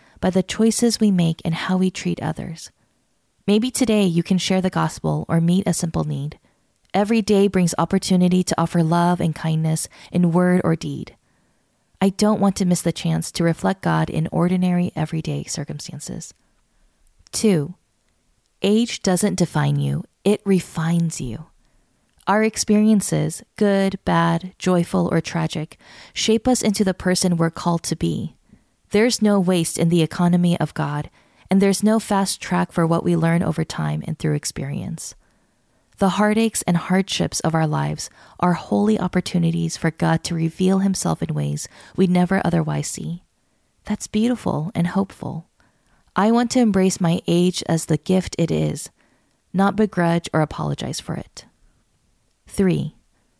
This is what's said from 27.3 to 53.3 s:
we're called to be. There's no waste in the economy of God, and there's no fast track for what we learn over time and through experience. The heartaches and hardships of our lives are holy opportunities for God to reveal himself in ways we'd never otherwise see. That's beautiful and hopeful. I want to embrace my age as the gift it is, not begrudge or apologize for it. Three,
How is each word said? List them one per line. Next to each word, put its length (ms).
we're 120
called 340
to 120
be. 400
There's 300
no 180
waste 380
in 120
the 120
economy 580
of 140
God, 360
and 120
there's 220
no 160
fast 420
track 300
for 140
what 180
we 120
learn 280
over 200
time 420
and 140
through 160
experience. 800
The 100
heartaches 540
and 140
hardships 600
of 160
our 100
lives 440
are 140
holy 460
opportunities 800
for 120
God 360
to 100
reveal 440
himself 440
in 100
ways 340
we'd 140
never 360
otherwise 420
see. 360
That's 220
beautiful 680
and 120
hopeful. 600
I 160
want 200
to 80
embrace 420
my 240
age 420
as 180
the 120
gift 400
it 140
is, 380
not 220
begrudge 580
or 80
apologize 580
for 160
it. 300
Three, 500